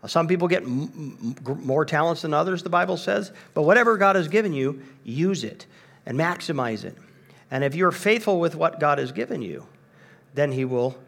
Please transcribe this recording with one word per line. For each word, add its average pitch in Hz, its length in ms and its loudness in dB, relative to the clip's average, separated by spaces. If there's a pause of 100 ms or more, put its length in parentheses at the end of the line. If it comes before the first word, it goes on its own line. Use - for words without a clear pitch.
Some 165 220 2
people 180 180 2
get 185 160 2
m-, 131 600 -6
m-, 117 200 -6
gr-, 131 120 -4
more 135 320 0
talents 160 360 0
than 156 120 -2
others, 180 280 0
the 185 80 -6
Bible 175 280 0
says. 196 340 -2 (220)
But 160 80 0
whatever 226 340 6
God 196 180 6
has 175 140 2
given 202 240 2
you, 135 300 -2 (220)
use 156 380 -2
it - 240 -12 (400)
and 127 120 -4
maximize 143 680 -2
it. - 120 -12 (540)
And 135 140 -2
if 139 100 0
you're 175 180 2
faithful 208 460 0
with 165 160 0
what 165 240 0
God 147 200 2
has 131 120 -4
given - 320 -6
you, 85 240 -10 (680)
then 143 180 0
he 131 140 -2
will 127 300 -2 (120)